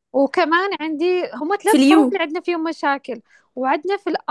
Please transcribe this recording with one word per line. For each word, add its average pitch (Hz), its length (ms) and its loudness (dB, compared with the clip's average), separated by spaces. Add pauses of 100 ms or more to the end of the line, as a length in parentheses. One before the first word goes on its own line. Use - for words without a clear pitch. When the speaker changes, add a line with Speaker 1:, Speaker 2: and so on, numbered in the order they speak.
(140)
Speaker 1:
وكمان 320 560 0 (100)
عندي، 320 440 -2 (100)
هما 302 240 -4
Speaker 2:
في - 60 -10
Speaker 1:
ثلاث 427 120 4
Speaker 2:
اليو. 285 240 6
Speaker 1:
حروف 269 140 2
اللي 359 100 -2
عندنا 330 180 -6
فيهم 339 220 -4
مشاكل. 277 580 -4 (340)
وعندنا 302 420 -2
في 370 120 -6
ال 320 60 -2 (160)